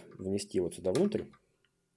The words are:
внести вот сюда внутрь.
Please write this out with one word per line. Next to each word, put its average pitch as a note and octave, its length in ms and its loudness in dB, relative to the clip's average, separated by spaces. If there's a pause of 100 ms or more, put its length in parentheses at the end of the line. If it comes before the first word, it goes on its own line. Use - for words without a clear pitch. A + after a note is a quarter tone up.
(180)
внести G2 420 -2
вот E2+ 160 0
сюда F2+ 180 0
внутрь. G3+ 300 2 (720)